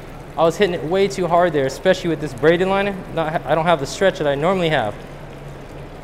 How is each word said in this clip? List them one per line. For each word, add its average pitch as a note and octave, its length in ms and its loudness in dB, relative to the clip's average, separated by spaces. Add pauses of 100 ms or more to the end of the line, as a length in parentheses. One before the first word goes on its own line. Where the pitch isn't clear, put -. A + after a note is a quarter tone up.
(360)
I D3 60 2
was E3 140 4
hitting F#3+ 180 2
it D#3+ 100 -4
way F#3+ 240 2
too F#3+ 200 -2
hard F3 240 4
there, C#3 140 2
especially F3 440 0
with D#3 100 -2
this D3+ 140 -6
braided E3+ 340 4
line. G3 280 0 (180)
Not, D#3 320 -2
I C#3 80 2
don't D#3+ 100 2
have E3 160 4
the C#3 60 -4
stretch - 320 0
that D#3 80 -2
I C#3+ 80 2
normally E3+ 360 0
have. A#2 240 0 (1080)